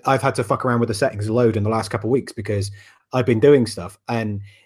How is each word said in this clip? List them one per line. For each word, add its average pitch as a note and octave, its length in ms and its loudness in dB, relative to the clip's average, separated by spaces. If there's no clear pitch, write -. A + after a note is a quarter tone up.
I've C3+ 160 2
had C3+ 140 0
to C3+ 80 -2
fuck - 200 -2
around A#2+ 160 0
with A2+ 80 0
the A2 60 -4
settings G2+ 340 -4
load A2 280 2
in G2+ 80 -2
the G#2 40 -2
last A2 220 -2
couple G#2+ 180 -4
of A#2 40 0
weeks C3 200 -2
because G2+ 380 -4
I've B2+ 140 0
been A2 140 2
doing C#3 260 6
stuff, - 320 -10
and G#2+ 320 -4